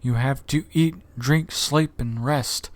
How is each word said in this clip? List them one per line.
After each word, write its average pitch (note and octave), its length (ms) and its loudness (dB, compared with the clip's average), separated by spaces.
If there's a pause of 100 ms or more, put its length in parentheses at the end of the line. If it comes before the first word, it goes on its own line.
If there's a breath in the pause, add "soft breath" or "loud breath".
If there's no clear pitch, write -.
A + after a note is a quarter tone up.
You B2 120 0
have C3 340 0
to D3+ 260 0
eat, D#3+ 220 4 (220)
drink, D3 340 2
sleep, - 480 0
and A#2 240 -4
rest C3+ 520 -2